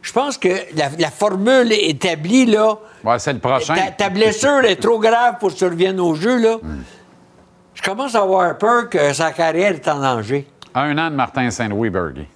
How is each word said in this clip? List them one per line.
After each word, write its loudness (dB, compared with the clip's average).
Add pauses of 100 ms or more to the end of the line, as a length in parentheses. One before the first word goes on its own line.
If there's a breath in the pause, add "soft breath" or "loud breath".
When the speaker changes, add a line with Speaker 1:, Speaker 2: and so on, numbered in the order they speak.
Speaker 1:
Je -14
pense -2
que 0 (260)
la, -2 (100)
la 0
formule 2
établie, 0
là, 4 (300 loud breath)
Speaker 2:
Ouais, 2
c'est -4
le -6
prochain. 0
Speaker 1:
ta, -2
ta -2
blessure 2
est 4
trop 2
grave 2
pour 0
que -14
tu -2
reviennes 0
au 2
jeu, 0
là. 2
Speaker 2:
Hmm. -10 (920 loud breath)
Speaker 1:
Je -18
commence -4
à 4
avoir 2
peur 0
que 2
sa 0
carrière 0
est -4
en 0
danger. -2 (300)
Speaker 2:
Un 0
an -2
de -6
Martin -2
Saint-Louis, -2
Bergie. -6